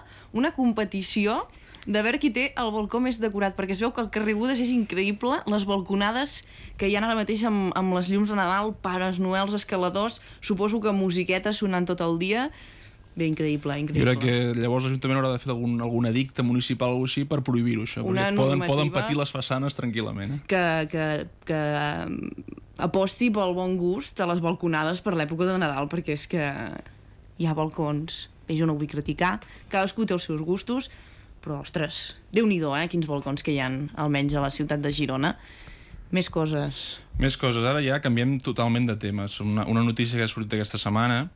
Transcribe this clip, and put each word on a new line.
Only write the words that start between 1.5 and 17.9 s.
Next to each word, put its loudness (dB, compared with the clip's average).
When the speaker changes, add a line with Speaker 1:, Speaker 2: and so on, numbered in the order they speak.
Speaker 1:
de 0
veure 2
qui 4
té 0
el -2
balcó -2
més 0
decorat, 0
perquè 0
es -2
veu 2
que -6
el 0
carrer 0
Agudes 2
és 2
increïble, 0
les 0
balconades 0
que 0
hi 2
ha 2
ara 0
mateix 0
amb, 2
amb 2
les 0
llums 2
de 0
Nadal, 2
Pares -2
Noels, 2
escaladors, -2
suposo 0
que 2
musiqueta 2
sonant 0
tot -2
el 0
dia. 0
Bé, 0
increïble, 0
increïble. 2
Speaker 2:
Jo -
crec 0
que 2
llavors 2
l'Ajuntament 0
haurà 2
de -2
fer -6
algun, 0
algun 2
edicte 0
municipal 2
o 0
així -2
per 0
prohibir-ho, 2
això, -8